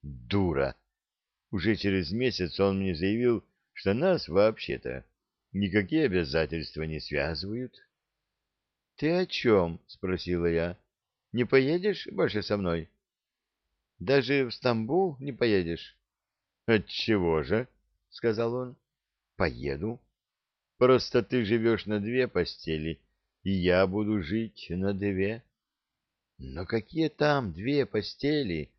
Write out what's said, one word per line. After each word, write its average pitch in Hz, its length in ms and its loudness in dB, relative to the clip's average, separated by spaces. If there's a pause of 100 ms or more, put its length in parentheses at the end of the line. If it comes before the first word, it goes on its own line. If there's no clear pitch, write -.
Дура! 69 720 0 (760)
Уже 101 260 0
через 92 360 0
месяц 107 480 -2
он 98 200 2
мне 95 140 0
заявил, 107 500 0 (280)
что 98 220 -2
нас 165 340 0
вообще-то 78 760 0 (480)
никакие 101 540 2
обязательства 80 760 0
не 78 180 -6
связывают. 85 760 -4 (1200)
"Ты 151 140 0
о 180 160 0
чём?" — 92 600 2
спросила 87 600 -2
я. 85 320 0 (540)
"Не 120 120 0
поедешь 165 600 0
больше 107 360 -2
со 104 140 -2
мной?" 85 320 -2 (1080)
"Даже 131 480 2
в 113 60 -8
Стамбул 131 680 -2
не 139 120 -8
поедешь?" 95 640 0 (680)
"Отчего 95 760 2
же?" — 107 260 -2 (420)
сказал 117 440 -2
он. 127 220 -8 (600)
"Поеду. 71 640 -4 (800)
Просто 123 440 4
ты 123 220 0
живёшь 113 420 2
на 104 140 -2
две 120 280 0
постели, 78 720 -4 (420)
и 95 80 -2
я 90 360 4
буду 104 360 -2
жить 104 480 -6
на 95 240 -2
две". 101 480 -2 (960)
"Но 67 280 -10
какие 147 420 -2
там 143 460 0
две 127 320 0
постели? 107 920 -2